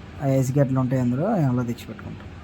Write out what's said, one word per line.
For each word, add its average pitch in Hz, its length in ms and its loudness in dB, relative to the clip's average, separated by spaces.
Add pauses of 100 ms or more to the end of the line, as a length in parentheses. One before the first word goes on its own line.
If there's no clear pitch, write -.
(220)
ఆ 143 40 -2
ఐస్ 135 320 2
గడ్డలు 131 200 4
ఉంటాయి 127 240 2
అందులో, 123 280 2
అలా 135 320 2
తెచ్చి 117 240 -6
పెట్టుకుంటాను. - 440 -12 (140)